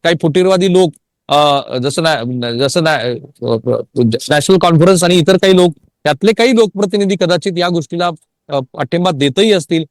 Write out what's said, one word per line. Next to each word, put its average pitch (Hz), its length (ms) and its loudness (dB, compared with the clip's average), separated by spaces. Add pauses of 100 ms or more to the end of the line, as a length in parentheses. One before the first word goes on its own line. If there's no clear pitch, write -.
काही 170 200 0
फुटीरवादी 185 500 2
लोक, 180 200 4 (360)
अ, 143 320 2 (160)
जसं 139 260 -4
ना-, 123 560 -4
जसं 139 260 0
ना-, 120 600 -4
अ, 117 100 0 (760)
नॅशनल 151 280 0
कॉन्फरन्स 175 460 4
आणि 175 100 2
इतर 185 220 2
काही 190 200 2
लोक, 180 160 4 (320)
त्यातले 170 280 0
काही 233 240 2
लोकप्रतिनिधी 202 640 0
कदाचित 175 360 -2
या 175 120 -2
गोष्टीला, 175 420 -4 (380)
अ, 143 100 -4
पाठिंबा 170 520 -4
देतही 147 420 0
असतील 165 380 -2